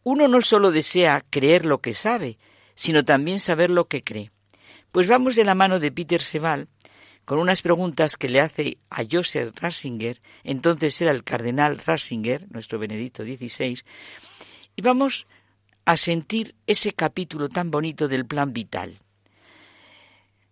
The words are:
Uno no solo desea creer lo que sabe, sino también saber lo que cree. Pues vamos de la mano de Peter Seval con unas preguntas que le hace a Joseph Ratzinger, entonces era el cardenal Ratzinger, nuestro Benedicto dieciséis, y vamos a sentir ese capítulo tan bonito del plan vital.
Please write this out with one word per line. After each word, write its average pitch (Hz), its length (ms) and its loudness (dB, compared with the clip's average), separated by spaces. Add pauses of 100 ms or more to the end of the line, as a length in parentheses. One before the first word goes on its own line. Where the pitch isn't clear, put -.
Uno 269 260 4
no 247 140 6
solo 202 300 6
desea 156 580 2
creer 160 380 4
lo 139 120 2
que 117 140 -6
sabe, 196 460 -4 (340)
sino 151 320 0
también 151 340 2
saber 170 300 2
lo 180 180 2
que 131 140 -8
cree. 104 300 -12 (600)
Pues 180 160 2
vamos 254 280 2
de 226 80 6
la 196 100 4
mano 185 260 4
de 147 120 -2
Peter 165 320 -2
Seval 151 460 -4 (540)
con 139 140 -2
unas 180 240 2
preguntas 170 560 0
que 131 120 -6
le 131 120 4
hace 147 380 -4 (100)
a - 180 -8
Joseph 147 520 -4
Ratzinger, 123 640 -8 (200)
entonces 147 580 -2
era 165 100 2
el 127 120 -2
cardenal 131 540 -2
Ratzinger, 131 760 -4
nuestro 113 280 -10
Benedicto 110 440 -10
dieciséis, 123 600 -8 (880)
y 185 60 -10
vamos 254 460 0 (580)
a 170 120 4
sentir 175 580 -4 (100)
ese 208 280 0
capítulo 156 540 -4
tan 175 220 -4
bonito 151 380 -2
del 131 180 -2
plan 143 280 -4
vital. 95 440 -8 (1500)